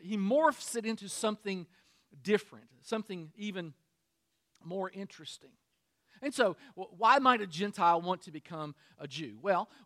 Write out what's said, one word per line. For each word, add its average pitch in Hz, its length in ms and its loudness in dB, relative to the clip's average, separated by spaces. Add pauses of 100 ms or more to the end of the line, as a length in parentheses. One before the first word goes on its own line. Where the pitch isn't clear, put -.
he 196 120 -4
morphs 254 600 4
it 226 100 -4
into 226 240 -4
something 208 560 -4 (560)
different, 196 460 0 (160)
something 190 540 -8
even 185 360 -8 (920)
more 185 280 -6
interesting. - 580 -16 (720)
And 277 100 -6
so, 208 260 2 (180)
wh-, 185 240 -14
why 226 180 8
might 254 240 4
a 196 60 -8
Gentile 170 520 2
want 175 240 -2
to - 80 -18
become 151 440 -10 (240)
a 147 80 -10
Jew? 127 340 -12
Well, 190 260 2 (180)